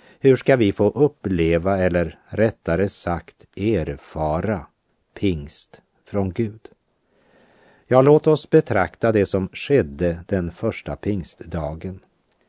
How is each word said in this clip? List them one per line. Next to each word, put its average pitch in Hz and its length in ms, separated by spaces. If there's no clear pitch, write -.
Hur 135 160
ska 135 200
vi 110 160
få 104 180
uppleva, 92 920
eller 87 480
rättare 101 640
sagt - 560
erfara, 80 1120
pingst - 680
från 98 240
Gud? 107 400
Ja, 127 140
låt 147 260
oss 156 220
betrakta 113 600
det 104 140
som 95 280
skedde 85 720
den 90 240
första - 440
pingstdagen. 85 1040